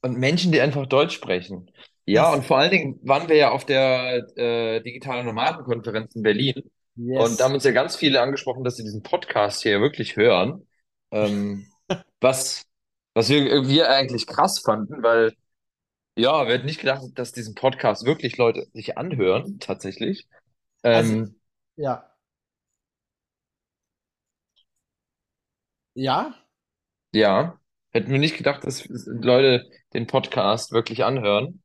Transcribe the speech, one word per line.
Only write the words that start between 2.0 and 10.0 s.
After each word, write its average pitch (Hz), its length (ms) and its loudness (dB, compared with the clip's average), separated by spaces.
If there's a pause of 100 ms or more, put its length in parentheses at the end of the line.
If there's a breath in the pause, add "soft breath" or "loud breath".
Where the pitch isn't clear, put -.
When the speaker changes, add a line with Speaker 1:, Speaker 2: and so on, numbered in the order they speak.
Speaker 1:
Ja, 123 260 4
Speaker 2:
Das - 0 -
Speaker 1:
und 135 120 0
vor 139 140 4
allen 165 120 4
Dingen 156 320 -2
waren 147 260 0
wir 156 80 6
ja 139 140 6
auf 131 160 -4
der, 127 600 0 (100)
äh, 117 460 -2
Digitale 123 420 -8
Nomadenkonferenz 117 920 -4
in 113 80 -8
Berlin. 120 480 0 (260)
Speaker 2:
Yes. 120 360 0
Speaker 1:
Und 110 80 -4
da 127 40 6
haben 139 100 2
uns 135 100 -4
ja 131 80 4
ganz 127 240 0
viele 135 240 2
angesprochen, 131 440 -4
dass 123 120 -4
sie 113 80 -12
diesen 107 180 -10
Podcast - 600 -2
hier 101 180 2
wirklich 131 360 -2